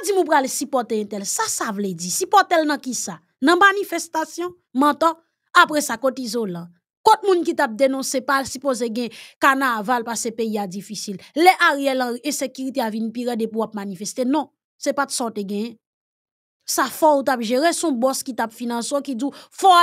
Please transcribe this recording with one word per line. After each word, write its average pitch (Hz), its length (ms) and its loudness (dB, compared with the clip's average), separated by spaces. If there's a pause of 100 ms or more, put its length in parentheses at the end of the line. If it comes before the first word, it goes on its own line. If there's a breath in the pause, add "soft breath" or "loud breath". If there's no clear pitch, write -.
w 339 60 -4
di 403 100 0
m 359 60 4
ou 285 60 0
pral 277 220 2
sipòte 233 480 -4
Entèl, 202 300 -8
sa - 240 -4
sa 269 220 -4
vle 196 200 -4
di 175 160 -8
sipòte 359 480 2
l 311 80 2
nan 294 160 -2
kisa, 214 380 -8 (240)
nan 349 160 4
manifestasyon? 349 880 0 (260)
Mantan 294 380 2 (420)
apre 311 280 4
sa, 233 160 -4
kot 262 200 -2
Izolan, 196 460 -6 (400)
kot 440 200 6
moun 359 200 2
ki 330 80 -2
t 294 80 0
ap 226 160 -2
denonse 269 480 0
pa 277 220 2
sipoze 247 420 -4
gen 226 220 -6 (300 loud breath)
kanaval, 240 640 2
pase 226 280 -6
peyi 220 240 -4
a 202 80 -4
difisil. 190 540 -10 (180 loud breath)
Lè 359 160 10 (160)
Aryèl 269 320 0
Anri 240 220 -4
e 277 100 -2
sekirite 262 480 -6
a 220 80 -2
vin 220 240 -4
pi 240 140 -4
rad, 233 140 -2
epi 220 180 -4
w 214 60 -2
ap 214 120 -10
manifeste 202 480 -6
non, 277 240 0 (300)
se 285 160 -2
pa 277 100 0
t - 80 -8
sa 233 140 -4
w 226 80 -10
te 202 100 -6
genyen. 208 300 -6 (920)
Sa - 240 0
fò 302 300 4
w - 20 -2
t 285 80 0
ap 233 160 0
jere 262 240 2
s 330 160 -2
on 294 160 0
bòs 262 240 0
ki 262 80 -8
t 233 80 -4
ap 226 120 -6
finanse 233 360 -6
w, 285 160 -2
ki 277 80 -6
di 240 140 -2
w - 20 -6
fò - 400 2
w 349 120 10